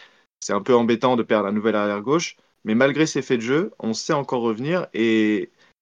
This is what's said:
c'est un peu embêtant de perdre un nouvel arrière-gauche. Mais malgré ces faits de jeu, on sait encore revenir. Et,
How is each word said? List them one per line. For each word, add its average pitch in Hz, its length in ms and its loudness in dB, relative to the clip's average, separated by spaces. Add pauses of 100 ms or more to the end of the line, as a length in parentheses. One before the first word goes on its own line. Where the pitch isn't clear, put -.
(400)
c'est - 140 -4
un 101 80 -2
peu 127 120 2
embêtant 117 420 2
de 113 60 2
perdre 107 240 0
un 101 60 -4
nouvel 107 220 0
arrière-gauche. 104 640 -2 (260)
Mais 107 100 0
malgré 139 300 4
ces 151 160 -2
faits 127 200 0
de 110 40 -6
jeu, 127 340 0
on 113 140 -4
sait 160 220 -4
encore 135 260 -2
revenir. 127 540 -2
Et, 110 560 2 (320)